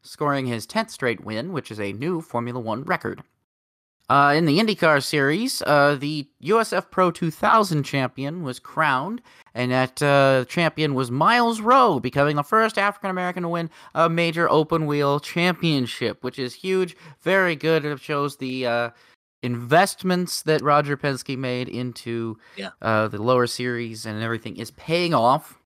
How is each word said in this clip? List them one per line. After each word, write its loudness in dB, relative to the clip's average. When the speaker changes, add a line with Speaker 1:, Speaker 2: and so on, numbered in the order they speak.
Speaker 1:
scoring -2
his -4
tenth -4
straight -4
win, -6
which -8
is -8
a -4
new -4
Formula -6
One -6
record. -6
Uh, 4
in 2
the 4
IndyCar 2
series, -2
uh, 4
the -6
U 2
S -4
F -2
Pro 2
two -4
thousand 2
champion -4
was -8
crowned, -2
and -2
that, 0
uh, 4
champion 0
was -2
Miles 2
Rowe, 4
becoming 0
the 0
first 2
African-American -4
to -4
win -4
a 4
major 0
open-wheel 2
championship, -2
which -8
is -6
huge. -4
Very 2
good. 0
It -6
shows -4
the, -6
uh, 0
investments 0
that 2
Roger 2
Penske -4
made -4
into, -6
Speaker 2:
Yeah. -10
Speaker 1:
uh, 2
the -6
lower 4
series -6
and -6
everything -8
is -10
paying -2
off. 2